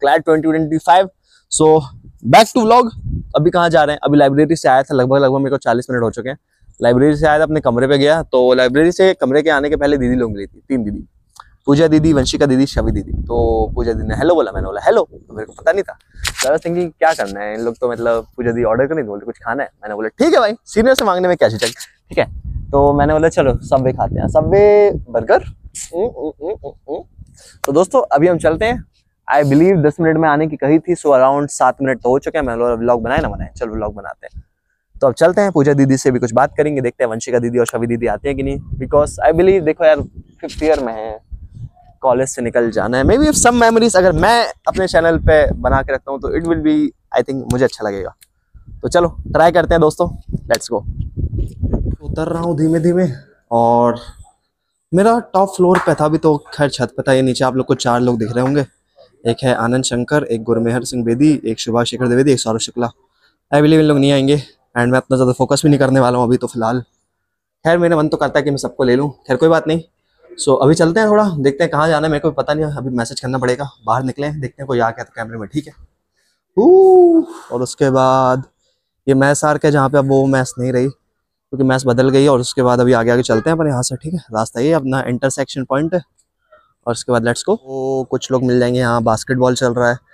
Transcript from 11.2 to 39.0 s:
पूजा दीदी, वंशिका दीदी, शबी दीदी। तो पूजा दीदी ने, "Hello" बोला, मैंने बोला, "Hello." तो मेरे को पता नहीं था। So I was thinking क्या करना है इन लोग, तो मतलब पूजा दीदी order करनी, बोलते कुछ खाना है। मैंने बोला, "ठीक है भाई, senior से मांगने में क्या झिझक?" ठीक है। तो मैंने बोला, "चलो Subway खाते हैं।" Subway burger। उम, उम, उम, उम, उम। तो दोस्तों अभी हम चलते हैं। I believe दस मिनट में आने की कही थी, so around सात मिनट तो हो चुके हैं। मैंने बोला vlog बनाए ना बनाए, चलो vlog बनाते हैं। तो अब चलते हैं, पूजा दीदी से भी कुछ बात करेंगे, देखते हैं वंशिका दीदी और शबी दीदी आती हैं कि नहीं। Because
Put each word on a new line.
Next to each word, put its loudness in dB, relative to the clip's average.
पूजा 4
दीदी, 4
वंशिका 0
दीदी, 2
शबी -2
दीदी। -6
तो -2
पूजा -2
दीदी -6
ने, -4
"Hello" 2
बोला, 0
मैंने -6
बोला, -8
"Hello." 4
तो -20
मेरे -12
को -20
पता -2
नहीं -2
था। -14
So -4
I 0
was -2
thinking -4
क्या 2
करना -6
है -8
इन -8
लोग, -4
तो -2
मतलब -2
पूजा -2
दीदी -2
order 0
करनी, -4
बोलते -10
कुछ -10
खाना -8
है। -10
मैंने -10
बोला, -6
"ठीक 0
है 4
भाई, 0
senior 2
से -2
मांगने 0
में 0
क्या 2
झिझक?" -4
ठीक -2
है। 0
तो 4
मैंने 2
बोला, 2
"चलो 0
Subway 0
खाते -4
हैं।" -4
Subway 4
burger। 0
उम, -4
उम, -8
उम, -8
उम, -14
उम। -12
तो 0
दोस्तों 2
अभी 4
हम 2
चलते 0
हैं। -4
I 2
believe 4
दस 0
मिनट 2
में 2
आने 0
की -8
कही 2
थी, -2
so 0
around 2
सात 0
मिनट -2
तो -2
हो 2
चुके -6
हैं। -2
मैंने -6
बोला 0
vlog 0
बनाए -2
ना -4
बनाए, -10
चलो -6
vlog -6
बनाते -18
हैं। -20
तो 0
अब 2
चलते 2
हैं, 0
पूजा 2
दीदी 2
से 0
भी -2
कुछ -4
बात 2
करेंगे, -2
देखते -4
हैं 0
वंशिका -4
दीदी -2
और 2
शबी -4
दीदी -4
आती -6
हैं -4
कि -6
नहीं। -6
Because 0